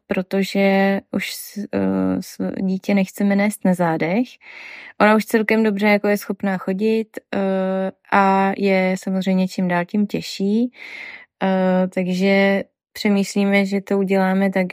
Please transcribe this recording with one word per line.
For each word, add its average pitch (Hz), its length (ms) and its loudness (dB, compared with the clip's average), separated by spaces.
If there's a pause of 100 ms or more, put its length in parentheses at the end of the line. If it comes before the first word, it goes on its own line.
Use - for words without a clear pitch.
protože 196 960 0 (120)
už 202 220 -6
s-, - 240 -14 (160)
eh, 196 40 -2 (420)
s-, - 320 -8 (100)
dítě 190 320 -2
nechceme 202 420 0
nést 208 280 -2
na 185 100 2
zádech. 170 520 0 (720)
Ona 214 160 6
už 208 80 0
celkem 220 380 2
dobře 208 260 0
jako 208 200 2
je 208 100 2
schopná 196 400 -4
chodit, 220 500 -2 (260)
eh, 190 560 -2 (220)
a 196 440 4
je 190 420 2
samozřejmě 185 500 0
čím 185 200 -2
dál 175 160 0
tím 208 220 0
těžší. 202 680 -2 (680)
Eh, 185 460 2
takže 196 760 2 (280)
přemýšlíme, 196 720 0
že 196 140 -2
to 196 180 -2
uděláme 190 520 2
tak, 190 220 0